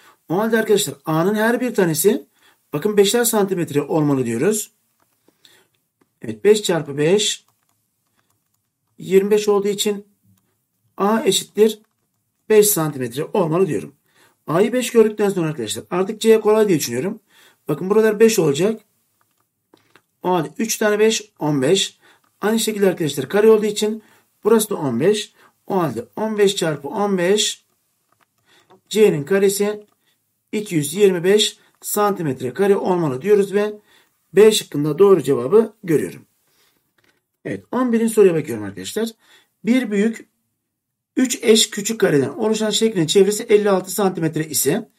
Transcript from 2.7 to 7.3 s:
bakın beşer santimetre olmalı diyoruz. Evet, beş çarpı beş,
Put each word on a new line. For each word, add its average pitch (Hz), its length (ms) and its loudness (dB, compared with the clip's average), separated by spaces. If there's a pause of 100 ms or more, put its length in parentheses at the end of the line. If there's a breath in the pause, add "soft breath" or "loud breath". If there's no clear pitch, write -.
bakın 202 240 -4
beşer 214 280 4
santimetre 190 580 -2
olmalı 143 440 0
diyoruz. 151 460 -2 (1500 soft breath)
Evet, 113 220 -10
beş 208 180 4
çarpı 151 360 -4
beş, 175 480 0 (1500)